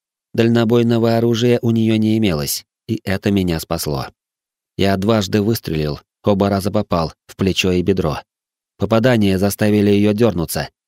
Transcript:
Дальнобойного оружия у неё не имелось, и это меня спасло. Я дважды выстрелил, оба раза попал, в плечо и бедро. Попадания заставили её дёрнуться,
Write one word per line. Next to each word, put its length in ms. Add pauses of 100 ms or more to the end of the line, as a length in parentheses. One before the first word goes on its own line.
(340)
Дальнобойного 840
оружия 440
у 100
неё 260
не 200
имелось, 480 (220)
и 160
это 280
меня 280
спасло. 480 (720)
Я 200
дважды 440
выстрелил, 580 (240)
оба 260
раза 220
попал, 420 (140)
в 80
плечо 360
и 100
бедро. 380 (580)
Попадания 600
заставили 540
её 220
дёрнуться, 560 (180)